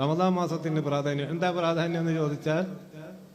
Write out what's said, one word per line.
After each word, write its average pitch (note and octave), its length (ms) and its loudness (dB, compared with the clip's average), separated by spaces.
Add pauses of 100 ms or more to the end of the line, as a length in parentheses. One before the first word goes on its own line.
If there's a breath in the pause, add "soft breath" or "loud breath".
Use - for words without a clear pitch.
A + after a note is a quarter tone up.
റമദാൻ E3 320 2
മാസത്തിന് D#3+ 480 0
പ്രാധാന്യം, C#3+ 500 0
എന്താ E3+ 200 0
പ്രാധാന്യം E3+ 500 2
എന്ന് E3 120 2
ചോദിച്ചാൽ D#3 760 0 (440)